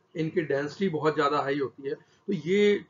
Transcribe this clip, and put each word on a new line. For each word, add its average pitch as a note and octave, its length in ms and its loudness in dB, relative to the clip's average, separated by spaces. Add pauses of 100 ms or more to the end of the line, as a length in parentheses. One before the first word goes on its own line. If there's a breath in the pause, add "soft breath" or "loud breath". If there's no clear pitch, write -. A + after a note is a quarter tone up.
(160)
इनकी D#3+ 260 -2
density D3 480 0
बहुत D3+ 260 0
ज्यादा D3 240 2
हाई C#3 200 -2
होती C#3 300 -6
है। D3 60 -6
तो - 380 -10
ये G3 560 2